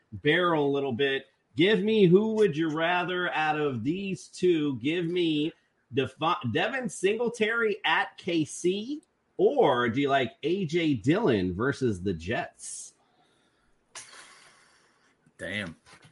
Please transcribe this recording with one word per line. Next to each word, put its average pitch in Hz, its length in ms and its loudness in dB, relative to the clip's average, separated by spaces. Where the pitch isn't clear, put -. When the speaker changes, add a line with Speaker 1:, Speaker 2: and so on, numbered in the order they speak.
Speaker 1:
barrel 156 540 0
a 139 60 0
little 139 220 -2
bit. 139 320 -2
Give 190 260 4
me, 214 260 6
who 208 300 6
would 196 200 2
you 160 140 0
rather 175 640 -2
out 151 260 0
of 127 240 -2
these 190 440 -4
two? 151 540 0
Give 165 220 -2
me 165 480 0
Defi-, 131 600 -2
Devin 233 360 -2
Singletary 220 960 -2
at 170 320 0
K 170 300 -2
C, 214 560 -4
or 160 540 2
do 127 100 -2
you 143 80 2
like 135 240 0
A 180 220 -2
J 160 300 0
Dillon 113 600 2
versus 113 480 -2
the 95 120 -2
Jets? - 800 -10
Speaker 2:
Damn. 90 380 -8